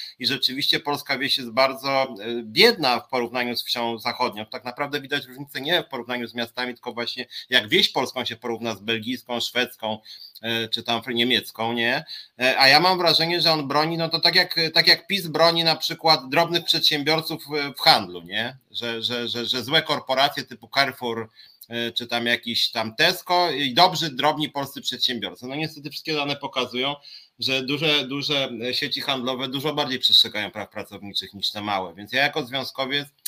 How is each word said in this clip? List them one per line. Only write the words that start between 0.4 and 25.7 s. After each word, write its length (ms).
polska 380
wieś 200
jest 120
bardzo, 720
y, 220
biedna 580
w 80
porównaniu 480
z 80
wsią 340
zachodnią. 480
Tak 180
naprawdę 360
widać 260
różnicę 340
nie 220
w 60
porównaniu 380
z 80
miastami, 400
tylko 180
właśnie 340
jak 180
wieś 200
polską 360
się 120
porówna 380
z 60
belgijską, 600
szwedzką, 580
e, 260
czy 140
tam 240
niemiecką, 640
nie? 320
E, 180
a 100
ja 120
mam 180
wrażenie, 420
że 120
on 160
broni, 280
no 120
to 120
tak 140
jak, 200
tak 120
jak 200
pis 200
broni 380
na 120
przykład 520
drobnych 360
przedsiębiorców 800
w, 340
w 20
handlu, 420
nie? 340
Że, 320
że, 260
że, 180
że 180
złe 180
korporacje 600
typu 320
Carrefour, 540
e, 240
czy 140
tam 200
jakiś 440
tam 240
Tesco 560
i 240
dobrzy, 360
drobni 400
polscy 300
przedsiębiorcy. 680
No 80
niestety 360